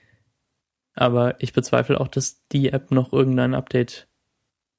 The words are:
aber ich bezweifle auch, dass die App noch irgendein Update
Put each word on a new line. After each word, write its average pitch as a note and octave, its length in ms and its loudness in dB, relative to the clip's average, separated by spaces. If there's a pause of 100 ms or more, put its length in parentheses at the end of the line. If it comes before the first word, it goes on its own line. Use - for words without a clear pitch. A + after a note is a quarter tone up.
(960)
aber B2 480 0
ich C3 100 -6
bezweifle B2+ 480 0
auch, C3+ 80 -4
dass - 400 -8
die C3+ 220 0
App C#3 200 -4
noch C3 220 0
irgendein C3 420 2
Update C3 520 -2 (720)